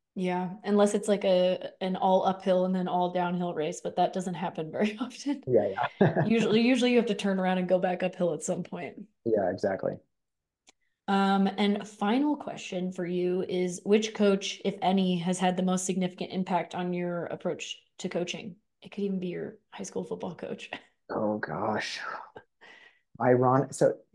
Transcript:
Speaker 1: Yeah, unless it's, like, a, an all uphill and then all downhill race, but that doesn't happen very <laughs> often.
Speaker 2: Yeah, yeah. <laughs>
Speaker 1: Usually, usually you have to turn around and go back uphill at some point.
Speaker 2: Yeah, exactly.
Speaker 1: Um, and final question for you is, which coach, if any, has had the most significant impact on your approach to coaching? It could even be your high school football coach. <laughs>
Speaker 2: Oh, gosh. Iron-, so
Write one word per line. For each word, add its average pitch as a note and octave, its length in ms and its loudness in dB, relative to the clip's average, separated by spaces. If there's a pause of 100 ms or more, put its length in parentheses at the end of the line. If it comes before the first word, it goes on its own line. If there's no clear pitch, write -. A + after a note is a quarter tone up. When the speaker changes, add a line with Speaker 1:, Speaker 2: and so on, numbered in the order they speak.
(160)
Speaker 1:
Yeah, F3+ 340 -4 (140)
unless G#3 320 4
it's, G#3 120 -4
like, G3+ 160 2
a, F#3 480 2 (100)
an F#3 140 -2
all F#3+ 300 4
uphill F#3 400 2
and F#3 80 0
then F3+ 140 0
all F3+ 240 0
downhill F3 420 -2
race, D#3+ 280 -4
but - 160 -8
that F3+ 160 2
doesn't F#3 200 -4
happen D#3+ 380 -6
very G#3 260 0
<laughs> - 40 -14
often. - 440 -6
Speaker 2:
Yeah, G#2 300 2 (240)
yeah. E3+ 240 4
<laughs> - 20 2
Speaker 1:
Usually, A3 360 4
usually B3 300 4
you A#3+ 60 4
have A3+ 100 4
to G3+ 80 0
turn G3 240 0
around F#3 180 2
and F3+ 100 0
go F#3 120 4
back F3+ 220 -2
uphill F3+ 320 0
at D#3 100 -6
some F3 200 -4
point. - 420 -10 (200)
Speaker 2:
Yeah, G#2 240 2
exactly. G2 440 -2 (1120)
Speaker 1:
Um, G3 500 4
and G#3 300 0
final C4+ 480 2
question - 560 -6
for F#3 140 -6
you F3+ 420 0
is, F3+ 360 -2
which G#3+ 300 4
coach, G3+ 500 2
if G3 180 -2
any, F#3 360 4
has F3+ 220 0
had F#3 180 2
the F#3 60 0
most F#3 220 0
significant F3+ 460 -4
impact F3+ 440 -2
on F3+ 180 -2
your F3 320 -2
approach - 560 -6 (180)
to F#3 100 -6
coaching? F3+ 460 -6 (280)
It - 80 -20
could G3 120 -6
even G3 160 -2
be F3+ 100 -4
your E3 280 -8 (140)
high G3 120 -12
school F#3 200 -8
football F3+ 320 -8
coach. - 400 -10
<laughs> - 40 -12 (320)
Speaker 2:
Oh, G#2+ 280 -2
gosh. G#2 600 -4 (1200)
Iron-, B2+ 540 4
so - 200 4 (220)